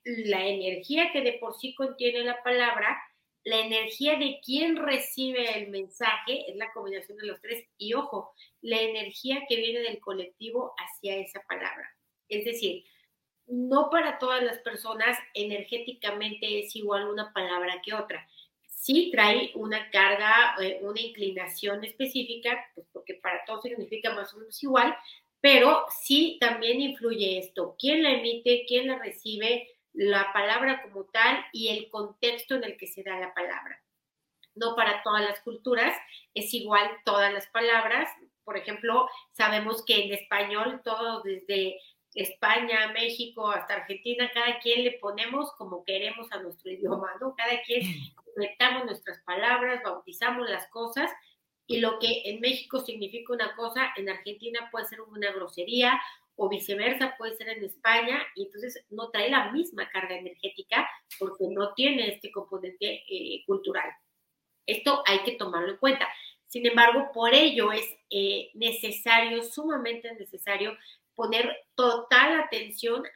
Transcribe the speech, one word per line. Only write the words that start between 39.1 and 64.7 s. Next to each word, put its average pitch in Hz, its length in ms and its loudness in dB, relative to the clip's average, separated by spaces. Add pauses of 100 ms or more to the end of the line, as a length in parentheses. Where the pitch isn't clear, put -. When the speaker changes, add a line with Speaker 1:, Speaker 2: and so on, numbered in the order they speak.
Speaker 1:
sabemos 214 520 2
que 208 200 6
en 202 80 -4
español, 208 720 -2
todo 226 380 -4
desde 190 560 -2 (360)
España, 220 800 2
México, 233 580 -2
hasta 202 240 -2
Argentina, 240 580 -2
cada 240 280 2
quien 240 240 4
le 240 160 2
ponemos 240 580 -4
como 180 260 -10
queremos 214 480 -4
a 196 100 -8
nuestro - 280 -14
idioma, 190 500 -2
¿no? 262 160 -4
Cada 240 260 0
quien 233 200 0
Speaker 2:
Mm. 156 420 -6 (120)
Speaker 1:
inventamos 247 500 0
nuestras 196 380 -10
palabras, 247 580 0
bautizamos 233 640 -4
las 185 220 -6
cosas, 233 400 -4 (560)
y 233 140 0
lo 226 180 2
que 233 280 0
en 208 140 -8
México 254 400 -2
significa 226 520 -8
una 220 240 -4
cosa, 240 400 -2
en 196 120 -6
Argentina 226 600 -8
puede 220 160 -6
ser 220 140 -14
una 214 320 -4
grosería, 220 680 0 (360)
o 196 120 2
viceversa, 220 680 0
puede 220 200 -8
ser 220 120 -12
en 220 160 -8
España, 233 560 2 (140)
y 196 120 -6
entonces 240 440 -12
no 226 200 -8
trae 220 200 0
la 226 220 2
misma 254 360 -4
carga 185 280 -6
energética 190 720 -4 (300)
porque 190 300 -4
no 202 260 -2
tiene 254 340 2
este - 240 -8
componente, 190 760 -8
eh, - 380 -8
cultural. - 420 -2 (800)
Esto 269 400 2